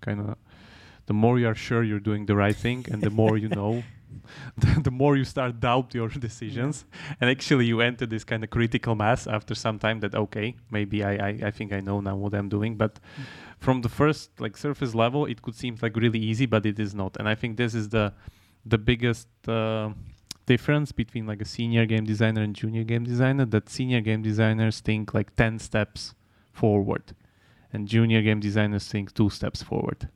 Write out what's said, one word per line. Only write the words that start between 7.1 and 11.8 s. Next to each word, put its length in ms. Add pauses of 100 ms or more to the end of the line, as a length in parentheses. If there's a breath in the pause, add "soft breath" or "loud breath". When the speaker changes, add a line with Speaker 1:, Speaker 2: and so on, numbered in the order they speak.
Speaker 1:
And 100
actually 360
you 160
enter 240
this 180
kinda 220
critical 480
mass 320
after 280
some 240
time 220
that, 140
"Okay, 420 (140)
maybe 340
I, 80 (160)
I, 100 (100)
I 20
think 240
I 60